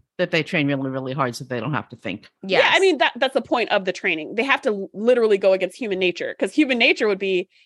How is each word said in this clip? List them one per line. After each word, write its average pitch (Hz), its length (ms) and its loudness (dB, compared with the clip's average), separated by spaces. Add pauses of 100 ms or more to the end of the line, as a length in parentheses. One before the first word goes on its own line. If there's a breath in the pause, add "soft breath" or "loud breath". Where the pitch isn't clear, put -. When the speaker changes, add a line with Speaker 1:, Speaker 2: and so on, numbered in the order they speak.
(160)
Speaker 1:
that 175 140 0
they 160 140 2
train 151 240 0
really, 135 220 -2
really 131 220 -6
hard 131 220 -2
so - 100 -12
they 123 140 -6
don't 131 160 -4
have 107 140 -4
to 117 80 -20
think. 107 340 -10 (160)
Speaker 2:
Yeah, 190 140 4
I - 20 8 (120)
Speaker 3:
Yes. 349 60 4
Speaker 2:
mean, 370 180 4
that, 320 180 2
that's 262 180 0
the 226 80 0
point 240 300 -2
of 196 120 0
the 185 80 -2
training. 170 440 -4
They 226 80 0
have 269 180 2
to 269 60 -4
l-, 196 240 -4
literally 220 460 2
go 196 160 4
against 185 220 -2
human 202 220 -4
nature, 170 400 -2
'cause - 140 -2
human 269 260 2
nature 262 300 2
would 196 100 0
be, 185 300 -2 (180 soft breath)